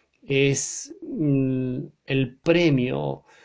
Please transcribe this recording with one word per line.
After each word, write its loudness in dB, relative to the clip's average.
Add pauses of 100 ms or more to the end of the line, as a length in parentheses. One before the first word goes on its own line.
(280)
es, 0
mm, 0 (280)
el -2
premio, 0 (220)